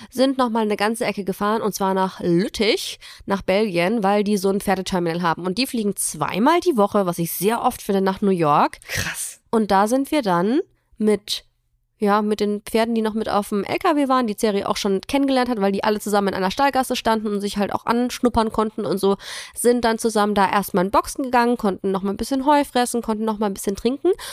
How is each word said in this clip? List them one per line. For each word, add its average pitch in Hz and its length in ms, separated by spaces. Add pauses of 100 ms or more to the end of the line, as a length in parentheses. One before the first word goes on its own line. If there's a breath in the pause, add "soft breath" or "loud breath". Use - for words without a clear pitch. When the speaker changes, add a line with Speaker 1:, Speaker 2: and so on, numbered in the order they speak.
(100)
Speaker 1:
sind 262 260
nochmal 226 280
eine 208 120
ganze 220 300
Ecke 202 180
gefahren 208 380
und 202 120
zwar 190 200
nach 190 260
Lüttich, 202 760 (280 loud breath)
nach 196 140
Belgien, 196 640
weil 208 200
die 208 140
so 190 140
ein 196 100
Pferdeterminal 180 600
haben. 170 240
Und 185 100
die 254 100
fliegen 208 300
zweimal 226 640
die 339 160
Woche, 202 300
was 170 120
ich 170 140
sehr 220 300
oft 247 180
finde, 196 220
nach 190 180
New 196 120
York. 165 560
Speaker 2:
Krass. - 520 (100)
Speaker 1:
Und 220 200
da 202 160
sind 269 240
wir 302 100
dann 202 400 (380)
mit, 208 460 (540)
ja, 208 240
mit 208 180
den 208 220
Pferden, 226 340
die 226 60
noch 214 120
mit 220 140
auf 202 220
dem 202 120
L - 160
K 330 160
W 285 140
waren, 254 180
die 208 100
Ceri 202 280
auch - 120
schon 196 240
kennengelernt 269 480
hat, 240 120
weil 196 100
die 196 140
alle 208 160
zusammen 202 260
in 185 80
einer 185 160
Stallgasse 233 460
standen 220 320
und 208 120
sich 202 160
halt 202 160
auch - 140
anschnuppern 233 640
konnten 220 340
und 190 140
so, 196 180 (400 loud breath)
sind 240 280
dann 226 160
zusammen 208 340
da 196 160
erstmal 190 360
in 202 40
Boxen 302 320
gegangen, 240 340
konnten 196 360
nochmal 196 220
ein - 20
bisschen 262 300
Heu 285 180
fressen, 247 360
konnten 220 240
nochmal 214 240
ein 190 60
bisschen 196 220
trinken 277 340 (220 loud breath)